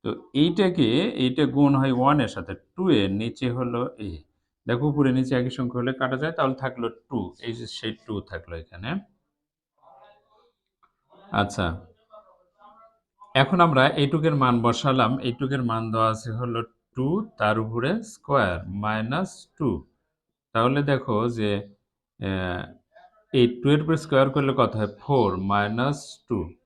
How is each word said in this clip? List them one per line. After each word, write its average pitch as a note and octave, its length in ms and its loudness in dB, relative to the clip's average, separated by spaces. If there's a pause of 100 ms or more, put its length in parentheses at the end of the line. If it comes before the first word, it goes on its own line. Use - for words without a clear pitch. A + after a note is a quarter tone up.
তো A2 80 -4 (320)
এইটাকে, F3 440 4 (360)
এইটা B2+ 200 2 (120)
গুণ C#3 160 6 (100)
হয় C3+ 180 2
ওয়ান C#3 260 4
এর G#2 100 -6
সাথে, F#2+ 180 -8 (200)
টু F#3 100 -4 (160)
এর G2 100 2 (120)
নিচে A#2 260 -4 (100)
হলো A#2+ 240 -2 (260)
a। F#2 40 -8 (560)
দেখো A#2+ 240 0
উপরে C#3 260 4
নিচে C3 220 0
একই B2 180 -2
সংখ্যা B2 220 -4
হলে B2 120 -2 (100)
কাটা C3 200 -2
যায়, D#3+ 160 -2
তাহলে C3+ 260 0
থাকলো B2 240 -6 (200)
টু, B2+ 120 -4 (280)
এই A#2 100 -6
যে A#2+ 80 -12 (120)
সেই A2 160 -6 (120)
টু A2 80 -8 (160)
থাকলো E2+ 320 -12
এখানে। F2+ 280 -12 (2500)
আচ্ছা, G2+ 240 -4 (1800)
এখন F3+ 160 2 (100)
আমরা C3 160 4 (180)
এইটুকের D3+ 420 2
মান B2 120 4 (100)
বসালাম, A#2+ 460 2 (160)
এইটুকের C3 420 -2
মান A2+ 140 -4 (100)
দেওয়া A2+ 200 2
আছে A2 160 -8 (100)
হলো A#2+ 200 -4 (360)
টু, B2+ 120 -2 (320)
তার G#2+ 240 2
উপরে A#2 260 -2 (240)
স্কয়ার G#2+ 440 0 (260)
মাইনাস A2+ 460 -2 (280)
টু। D3 120 0 (840)
তাহলে B2 260 2 (120)
দেখো B2+ 260 0 (200)
যে, G#2+ 140 0 (680)
আহ, F#2 440 -4 (760)
এই A#2+ 60 8 (140)
টু C3+ 140 -2
এর D3+ 100 4
উপরে D#3 220 0
স্কয়ার C3+ 300 4
করলে C#3 160 2 (100)
কত A#2 180 2
হয়? G#2 120 -2 (100)
ফোর B2 280 2 (220)
মাইনাস A2 460 0 (300)
টু। A#2 100 -2 (280)